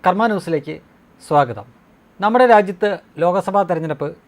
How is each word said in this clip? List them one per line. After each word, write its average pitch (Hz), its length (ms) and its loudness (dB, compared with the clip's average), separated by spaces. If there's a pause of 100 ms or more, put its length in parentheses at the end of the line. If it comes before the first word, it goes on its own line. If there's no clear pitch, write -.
കർമ്മ 190 260 2
ന്യൂസിലേക്ക് 165 420 -6 (540)
സ്വാഗതം. 123 380 0 (580)
നമ്മുടെ 240 280 4
രാജ്യത്ത് 208 380 4 (320)
ലോക്സഭാ 185 480 0
തെരഞ്ഞെടുപ്പ് 160 380 -6 (200)